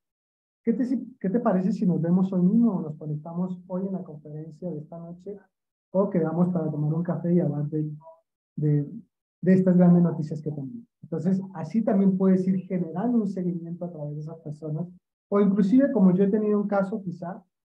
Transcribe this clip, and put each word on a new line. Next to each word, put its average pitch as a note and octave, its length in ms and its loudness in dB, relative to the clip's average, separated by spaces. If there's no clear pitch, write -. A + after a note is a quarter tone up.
¿Qué A#3 80 2
te, B3+ 100 -2
si-, B3 360 -6
qué F#3+ 100 -4
te A#3 100 0
parece F#3+ 320 2
si - 140 -2
nos D#3+ 160 2
vemos F#3 320 2
hoy F3+ 80 0
mismo A3 320 4
o D#3+ 80 -2
nos D3+ 160 -10
conectamos E3+ 720 -8
hoy F#3+ 200 -6
en F#3+ 60 -8
la F3 100 -6
conferencia D#3 680 -14
de D3+ 100 -8
esta E3+ 180 -16
noche F3 400 -14
o G3 180 2
quedamos E3 400 0
para D#3+ 200 -2
tomar D3+ 240 -2
un E3+ 100 -2
café F3 300 -2
y F3+ 60 4
hablar D3 300 -2
de, D#3 200 -2
de, D3 280 2
de F#3+ 120 4
estas F3+ 240 6
grandes F3 260 8
noticias D3+ 380 -2
que D3 100 -6
tenemos?". - 340 -10
Entonces, F3+ 380 -2
así E3 300 -2
también G3 340 4
puedes F#3+ 300 4
ir F#3+ 100 2
generando F3+ 500 -2
un G3 120 0
seguimiento F3 560 -6
a E3+ 60 -8
través D3 240 -8
de D3+ 60 -8
esas - 180 -12
personas. D#3 500 -8
O G3+ 100 2
inclusive, G3+ 540 4
como F#3+ 200 6
yo G3 120 4
he G3 40 2
tenido G#3 300 2
un G3+ 80 -2
caso, G3 340 -2
quizá, F3+ 400 -10